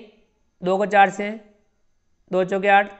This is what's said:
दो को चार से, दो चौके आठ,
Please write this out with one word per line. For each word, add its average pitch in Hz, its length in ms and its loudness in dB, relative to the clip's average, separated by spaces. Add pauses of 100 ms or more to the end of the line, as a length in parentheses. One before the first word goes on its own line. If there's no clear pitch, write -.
(600)
दो 185 160 -2
को 208 100 -2
चार 196 220 4
से, 202 200 -10 (1000)
दो 185 120 0
चौके 190 260 -4
आठ, 202 300 2